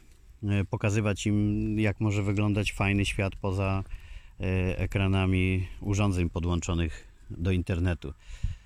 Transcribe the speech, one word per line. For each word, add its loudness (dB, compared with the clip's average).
e, 2
pokazywać 0
im, 2
jak 2
może 2
wyglądać 2
fajny 2
świat -2
poza, 0
e, 0
ekranami 2
urządzeń 0
podłączonych -2
do -2
internetu. 0